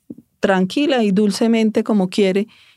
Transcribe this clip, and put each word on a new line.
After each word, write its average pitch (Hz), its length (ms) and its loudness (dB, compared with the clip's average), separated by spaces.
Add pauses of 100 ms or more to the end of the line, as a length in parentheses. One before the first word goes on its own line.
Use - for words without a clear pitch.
(400)
tranquila 208 640 0
y 208 60 0
dulcemente 220 760 0
como 202 240 0
quiere 196 380 0 (300)